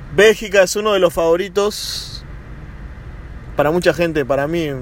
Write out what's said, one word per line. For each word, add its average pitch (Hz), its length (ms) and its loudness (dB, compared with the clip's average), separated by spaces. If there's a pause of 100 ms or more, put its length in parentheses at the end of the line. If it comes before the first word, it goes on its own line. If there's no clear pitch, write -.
(160)
Bélgica 202 480 6
es 180 120 0
uno 214 180 2
de 190 60 4
los 175 140 4
favoritos. 185 1120 -2 (1300)
Para 143 140 2
mucha 175 240 2
gente, 156 320 0
para 139 220 0
mí, 160 220 -2 (120)